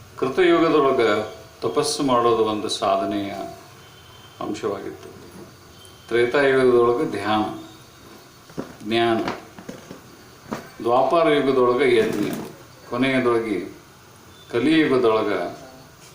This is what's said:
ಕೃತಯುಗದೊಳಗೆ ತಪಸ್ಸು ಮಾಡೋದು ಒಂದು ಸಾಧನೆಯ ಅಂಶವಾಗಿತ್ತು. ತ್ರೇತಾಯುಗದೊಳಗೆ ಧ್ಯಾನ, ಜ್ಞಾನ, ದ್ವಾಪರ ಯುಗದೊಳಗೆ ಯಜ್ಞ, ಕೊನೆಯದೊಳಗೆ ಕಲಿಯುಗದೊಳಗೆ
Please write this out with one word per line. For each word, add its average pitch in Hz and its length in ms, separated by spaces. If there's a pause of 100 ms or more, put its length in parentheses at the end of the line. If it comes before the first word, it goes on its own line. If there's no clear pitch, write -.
(200)
ಕೃತಯುಗದೊಳಗೆ 139 1120 (280)
ತಪಸ್ಸು 143 420
ಮಾಡೋದು 117 420
ಒಂದು 104 240
ಸಾಧನೆಯ 98 640 (1080)
ಅಂಶವಾಗಿತ್ತು. - 680 (1000)
ತ್ರೇತಾಯುಗದೊಳಗೆ 127 1040
ಧ್ಯಾನ, 107 480 (1200)
ಜ್ಞಾನ, 113 380 (1600)
ದ್ವಾಪರ 139 460
ಯುಗದೊಳಗೆ 127 680
ಯಜ್ಞ, 104 360 (580)
ಕೊನೆಯದೊಳಗೆ 120 840 (760)
ಕಲಿಯುಗದೊಳಗೆ 113 1040 (580)